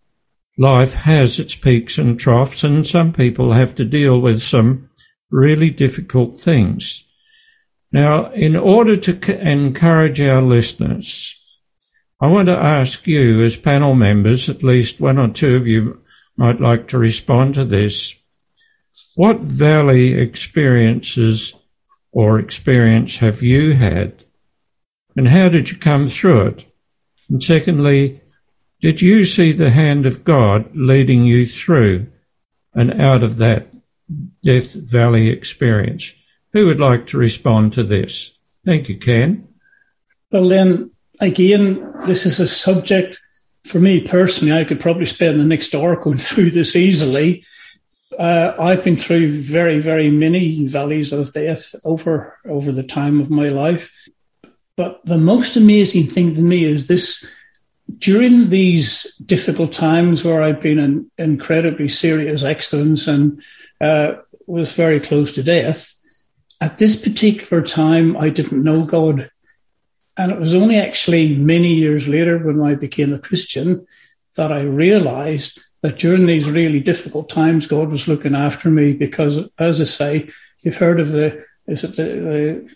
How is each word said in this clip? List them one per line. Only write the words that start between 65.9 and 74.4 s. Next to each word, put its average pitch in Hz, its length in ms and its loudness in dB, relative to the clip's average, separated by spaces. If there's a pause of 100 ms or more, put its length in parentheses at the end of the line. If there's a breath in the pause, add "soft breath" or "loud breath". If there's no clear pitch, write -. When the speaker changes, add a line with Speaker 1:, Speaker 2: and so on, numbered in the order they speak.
Speaker 2:
at - 200 -6
this 214 200 2
particular 208 600 -2
time, 165 560 0
I 151 120 -2
didn't 143 340 -4
know 156 200 0
God. 156 460 -2 (880)
And 185 140 -4
it - 80 -8
was 165 160 -2
only 214 240 2
actually 165 560 0
many 165 400 2
years 151 320 0
later 165 320 0
when 151 260 -4
I 147 80 0
became 143 400 -4
a 131 60 -10
Christian 175 680 -6 (520 soft breath)
that 156 140 -4